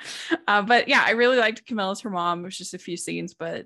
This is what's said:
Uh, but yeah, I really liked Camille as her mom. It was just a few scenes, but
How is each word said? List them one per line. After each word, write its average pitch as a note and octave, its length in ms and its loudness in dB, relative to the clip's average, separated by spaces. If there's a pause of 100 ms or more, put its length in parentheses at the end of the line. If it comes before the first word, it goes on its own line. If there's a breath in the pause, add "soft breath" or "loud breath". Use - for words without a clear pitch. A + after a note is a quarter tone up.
(480 loud breath)
Uh, G#3 140 4
but A3+ 260 4
yeah, B3+ 160 4
I G3 80 2
really A#3+ 260 4
liked A3+ 280 0
Camille G3+ 240 -2
as G3+ 120 -6
her A3 100 -8
mom. F3 300 -2
It - 20 -8
was F#3+ 160 -12
just F#3 160 -12
a - 20 -10
few F3+ 200 -10
scenes, E3+ 360 -8
but E3 320 -10